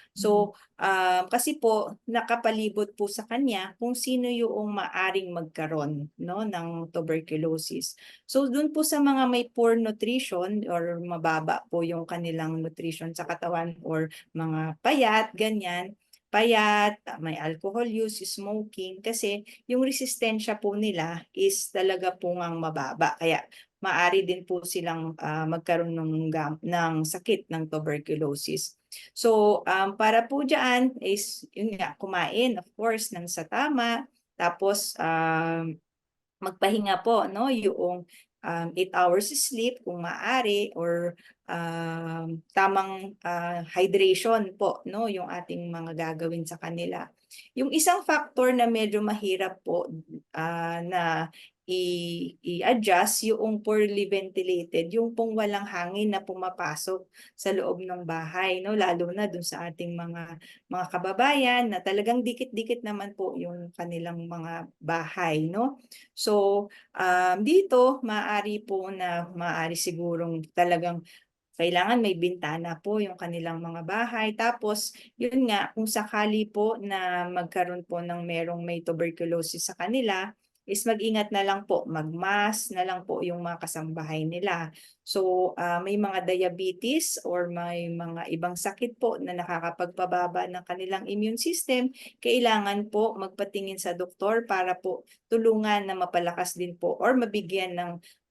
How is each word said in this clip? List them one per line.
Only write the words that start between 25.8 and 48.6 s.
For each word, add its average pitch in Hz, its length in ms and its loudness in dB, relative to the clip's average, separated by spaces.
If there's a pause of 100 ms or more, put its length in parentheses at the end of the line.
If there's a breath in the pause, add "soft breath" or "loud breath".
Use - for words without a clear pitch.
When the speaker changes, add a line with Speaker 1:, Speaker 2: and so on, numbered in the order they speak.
Speaker 1:
ng 160 400 -2
gam-, 156 320 -4
ng 165 400 0
sakit 180 480 -2
ng 160 160 -4
tuberculosis. 156 1120 -4 (320 loud breath)
So, 214 560 4
um, 196 320 2
para 226 240 6
po 277 160 -2
dyan 254 640 4
is, 208 480 -2
yun 208 240 -4
nga, 185 240 -4
kumain, 196 560 0
of - 160 -10
course, 220 400 -2
ng 175 160 -8
sa 170 160 -6
tama, 247 640 0 (320)
tapos, 196 560 0
um, 165 800 0 (640)
magpahinga 196 640 0
po, 226 240 4
no, 226 240 0
yung, 180 560 0 (320 loud breath)
um, 170 320 -4
eight 180 240 -2
hours 180 400 4
sleep 240 480 0
kung 175 160 -6
maaari 202 720 0
or, 170 400 -2 (320 loud breath)
um, 165 960 -6 (160)
tamang, 190 640 2
ah, 170 480 -4
hydration 190 880 4
po, - 320 0
no, 208 240 -2
yung 180 160 -6
ating 175 400 -8
mga 165 240 -8
gagawin 165 560 -4
sa 170 80 -10
kanila. 170 480 -6 (480 loud breath)
Yung 269 220 0
isang 349 260 4
factor 302 540 2
na 240 100 6